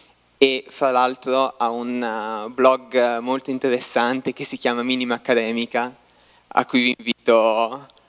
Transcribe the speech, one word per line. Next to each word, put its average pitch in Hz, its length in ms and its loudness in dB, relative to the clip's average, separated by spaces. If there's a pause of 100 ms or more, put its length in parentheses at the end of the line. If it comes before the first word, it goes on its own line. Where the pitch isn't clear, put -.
(400)
e 135 280 4
fra 135 240 0
l'altro 127 640 2
ha 117 140 0
un, 120 280 -4
eh, 110 520 -6
blog 123 720 -2
molto 131 280 -6
interessante 127 840 -2
che 147 100 -10
si 135 120 -6
chiama 120 280 -2
Minima 127 320 -2
Accademica, 117 760 -2 (580)
a - 140 2
cui 123 200 0
vi 123 120 0
invito 113 920 2 (220)